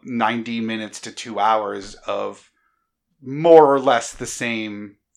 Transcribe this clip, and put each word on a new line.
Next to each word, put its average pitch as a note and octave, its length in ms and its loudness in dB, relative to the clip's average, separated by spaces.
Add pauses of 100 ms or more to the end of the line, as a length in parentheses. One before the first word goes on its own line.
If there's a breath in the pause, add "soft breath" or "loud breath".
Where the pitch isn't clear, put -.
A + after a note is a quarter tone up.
ninety A#2 580 -4
minutes A2 420 -10
to A2 100 -16
two G#2+ 260 -12
hours G2+ 560 -2 (120)
of G2+ 440 -10 (760)
more D3+ 480 8
or C#3 60 2
less B2+ 340 0
the B2 140 -12
same G#2+ 720 -10 (200)